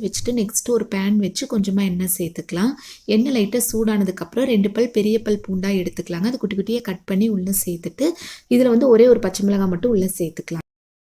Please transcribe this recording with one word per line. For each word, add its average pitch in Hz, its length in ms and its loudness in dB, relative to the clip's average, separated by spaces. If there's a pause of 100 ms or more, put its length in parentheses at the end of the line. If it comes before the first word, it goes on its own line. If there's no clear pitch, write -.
வச்சுட்டு - 340 -4
நெக்ஸ்ட் 208 340 -4
ஒரு 220 200 2
பேன் 202 320 0
வச்சு - 180 -6 (100)
கொஞ்சமா 196 360 0
எண்ணெய் 180 260 -2
சேர்த்துக்கலாம். 170 560 -4 (420)
எண்ணெய் 247 220 2
லைட்டா 208 320 0
சூடானதுக்கு 208 580 -2
அப்புறம் 262 260 -2
ரெண்டு 202 240 2
பல் 233 220 0
பெரிய 214 300 2
பல் 208 180 0
பூண்டா 190 240 -4 (120)
எடுத்துக்கலாங்க. 175 500 -4
அது 254 100 -6
குட்டி 196 180 -4
குட்டியா 226 300 -2
கட் 180 220 -8
பண்ணி 202 240 2
உள்ள 185 260 -2
சேர்த்துட்டு 175 460 -4 (480)
இதுல 247 180 6
வந்து 254 220 4
ஒரே 220 180 10
ஒரு 226 140 0
பச்சை 196 200 -4
மிளகாய் 196 280 2
மட்டும் 240 200 0
உள்ள 185 220 2
சேர்த்துக்கலாம். 165 480 -8 (500)